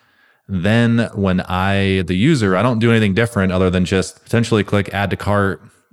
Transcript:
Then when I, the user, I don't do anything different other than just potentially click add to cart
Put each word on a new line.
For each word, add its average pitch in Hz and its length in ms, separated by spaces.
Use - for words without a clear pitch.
Then 113 640
when 92 280
I, 95 640
the 87 120
user, 107 400
I 92 60
don't 120 180
do 117 120
anything 110 220
different 98 380
other 92 180
than 90 160
just - 380
potentially 113 400
click 101 300
add 98 180
to 101 40
cart 101 460